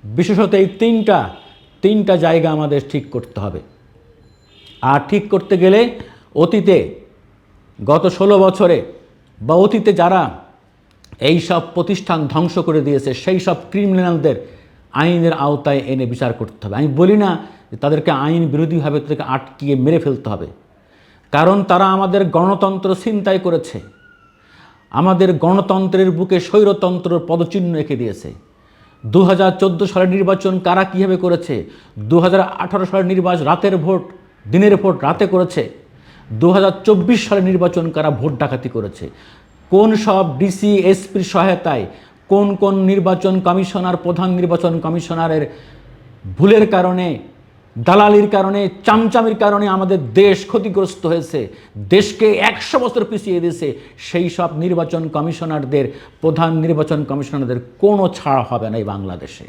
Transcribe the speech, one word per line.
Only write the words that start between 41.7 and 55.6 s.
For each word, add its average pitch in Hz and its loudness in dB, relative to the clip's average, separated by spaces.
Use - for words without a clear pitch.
কোন 202 2
কোন 196 0
নির্বাচন 190 0
কমিশনার, 185 -2
প্রধান 175 -4
নির্বাচন 170 -2
কমিশনারের 160 -4
ভুলের 208 6
কারণে, 180 0
দালালির 208 4
কারণে, 196 0
চামচামির 226 2
কারণে 208 0
আমাদের 185 -2
দেশ 196 4
ক্ষতিগ্রস্ত 196 -4
হয়েছে, 156 -4
দেশকে 208 4
একশো 202 -2
বছর 247 -2
পিছিয়ে 190 -4
দিয়েছে, 170 -4
সেই 175 -4
সব 165 -4
নির্বাচন 165 -2
কমিশনারদের, 151 -4